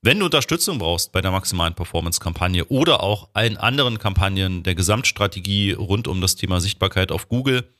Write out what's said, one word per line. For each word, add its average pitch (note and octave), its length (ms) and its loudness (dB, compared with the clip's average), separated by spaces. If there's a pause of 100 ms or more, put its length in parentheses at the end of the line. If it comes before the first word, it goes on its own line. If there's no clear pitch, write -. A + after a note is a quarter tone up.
Wenn F#3+ 140 4
du G3+ 80 2
Unterstützung D#3+ 540 0
brauchst E2+ 320 0
bei F#2+ 100 0
der F#2+ 80 0
maximalen F2+ 460 -2
Performance-Kampagne E2+ 880 -2
oder C#3 380 2
auch G#2 300 -2
allen A2 240 0
anderen A#2+ 420 0
Kampagnen F#2+ 640 0
der F2+ 100 0
Gesamtstrategie G2 1000 0
rund G2+ 340 -2
um F2+ 140 -2
das F#2 140 0
Thema F2+ 240 0
Sichtbarkeit F#2+ 520 0
auf - 180 -6
Google B2+ 400 0 (100)